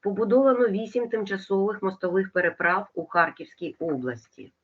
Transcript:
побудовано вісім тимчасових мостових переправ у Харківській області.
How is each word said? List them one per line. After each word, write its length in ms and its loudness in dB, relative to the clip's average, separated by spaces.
побудовано 640 4
вісім 420 -2
тимчасових 720 -2
мостових 500 -2
переправ 640 0
у 120 -8
Харківській 720 -2
області. 760 -6